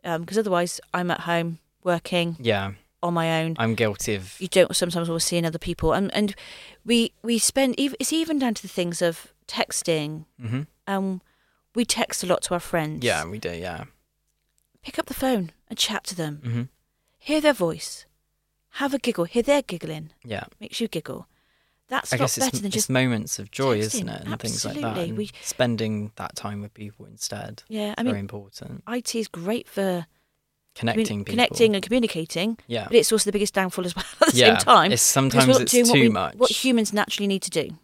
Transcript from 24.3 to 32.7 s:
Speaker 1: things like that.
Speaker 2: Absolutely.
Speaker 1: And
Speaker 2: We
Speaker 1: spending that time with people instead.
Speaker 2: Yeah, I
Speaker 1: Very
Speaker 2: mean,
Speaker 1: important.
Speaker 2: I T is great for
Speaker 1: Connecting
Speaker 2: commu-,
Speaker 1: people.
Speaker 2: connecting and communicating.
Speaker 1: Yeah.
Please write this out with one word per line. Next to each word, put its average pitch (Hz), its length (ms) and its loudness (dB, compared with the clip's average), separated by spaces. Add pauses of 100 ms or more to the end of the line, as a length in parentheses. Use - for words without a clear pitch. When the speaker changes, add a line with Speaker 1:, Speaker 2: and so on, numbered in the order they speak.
Speaker 1:
things 117 260 -4
like - 100 -6
that. 294 80 -6
Speaker 2:
Absolutely. 170 260 -4
Speaker 1:
And - 80 -6
Speaker 2:
We 208 120 -4 (120)
Speaker 1:
spending 110 720 -2
that - 200 -10
time 104 260 -8
with 104 120 -14
people 104 320 -16
instead. 104 640 -12
Speaker 2:
Yeah, 208 300 -6
I 233 60 -4
Speaker 1:
Very 247 100 -2
Speaker 2:
mean, 98 80 -6
Speaker 1:
important. - 680 -14
Speaker 2:
I 240 140 -4
T - 180 -4
is 208 80 -4
great 185 400 -6
for 180 400 -2 (680)
Speaker 1:
Connecting 117 300 0
Speaker 2:
commu-, 104 200 -4
Speaker 1:
people. - 80 -8
Speaker 2:
connecting 226 420 4
and 190 80 -2
communicating. 208 720 -2 (100)
Speaker 1:
Yeah. 113 180 -4